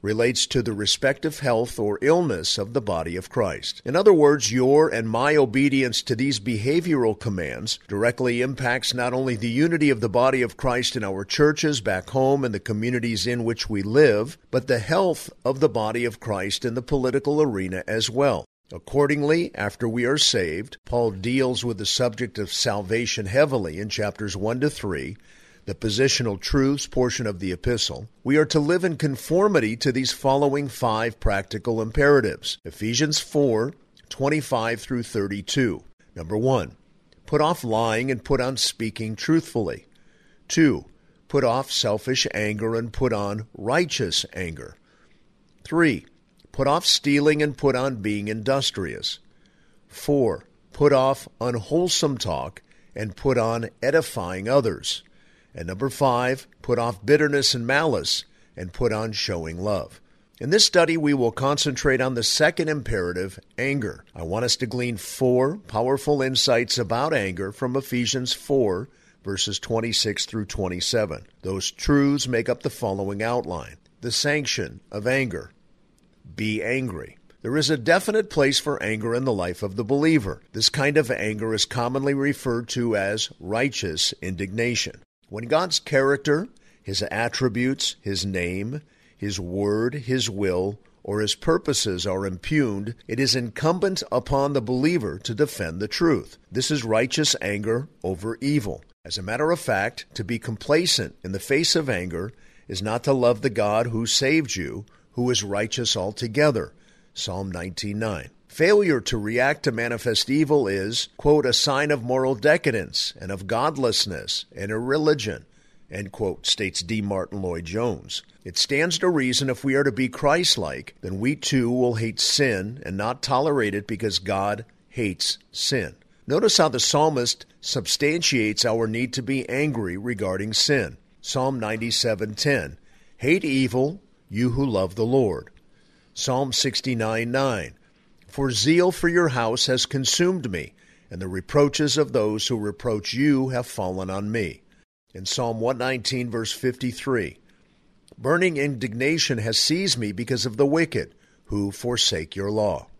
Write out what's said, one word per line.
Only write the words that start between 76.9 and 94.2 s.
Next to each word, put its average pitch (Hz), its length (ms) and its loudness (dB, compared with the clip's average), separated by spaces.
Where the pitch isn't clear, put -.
There 123 140 -2
is 147 140 2
a 156 60 2
definite 190 540 2
place 139 280 2
for - 240 -4
anger 110 320 -2
in 127 100 -2
the 131 80 2
life 90 300 -2
of 98 140 -4
the 117 80 -2
believer. 139 560 2
This 110 180 0
kind 143 260 2
of 135 140 2
anger 107 440 -2
is 101 100 0
commonly 131 500 -2
referred 135 560 -2
to 117 260 0
as 101 420 -2
righteous 101 720 -2
indignation. 98 800 -4
When 107 160 -10
God's 156 340 0
character, 143 680 2
his 95 200 -4
attributes, 120 1000 -2
his 98 260 -4
name, 95 560 -4
his 101 220 -6
word, 101 560 0
his 127 340 -2
will, 98 520 -2
or 104 160 -4
his 107 140 0
purposes 117 720 0
are 95 200 -2
impugned, 104 680 -2
it 113 140 -4
is 131 160 2
incumbent 165 720 0
upon 139 420 0